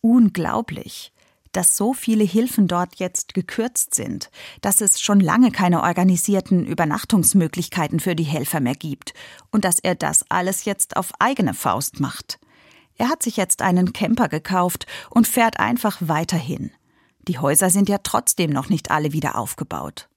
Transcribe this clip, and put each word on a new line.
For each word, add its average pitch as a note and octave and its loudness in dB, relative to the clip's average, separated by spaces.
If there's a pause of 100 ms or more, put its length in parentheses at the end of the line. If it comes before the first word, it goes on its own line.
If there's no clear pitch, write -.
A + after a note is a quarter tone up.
Unglaublich, - 2 (400)
dass - 0
so A3 0
viele A3 0
Hilfen G#3 2
dort F3+ -2
jetzt - -6
gekürzt - -4
sind, - -8 (300)
dass G3+ 2
es - 0
schon G3+ 4
lange G#3 6
keine F3 2
organisierten F3+ 2
Übernachtungsmöglichkeiten E3 0
für F3+ -2
die E3 -2
Helfer D3+ -4
mehr B2 -2
gibt - -10 (360)
und G#3 0
dass F3+ 2
er F3+ 0
das - -2
alles F#3 -2
jetzt - -4
auf - -6
eigene A#3+ 0
Faust - -4
macht. - -8 (580)
Er A#3 0
hat D#4+ -2
sich A#3 -4
jetzt F#3 -4
einen F3+ 2
Camper A3+ 0
gekauft F3+ -2 (240)
und A#3 4
fährt - 0
einfach A3+ -2
weiterhin. D#3+ -4 (560)
Die C3 -4
Häuser D#3+ 2
sind G3 4
ja G3+ 0
trotzdem - -2
noch C3+ -2
nicht - -2
alle D3+ 0
wieder D3 -2
aufgebaut. - -8